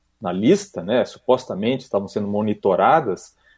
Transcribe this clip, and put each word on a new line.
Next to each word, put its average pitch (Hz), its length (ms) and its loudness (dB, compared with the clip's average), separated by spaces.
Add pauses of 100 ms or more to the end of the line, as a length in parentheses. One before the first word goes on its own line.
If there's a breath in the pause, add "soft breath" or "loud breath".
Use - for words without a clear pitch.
(220)
na 92 100 -4
lista, 110 520 0
né, 110 220 0
supostamente 120 800 -2
estavam 98 240 -4
sendo 104 200 -4
monitoradas, 104 1080 0 (220)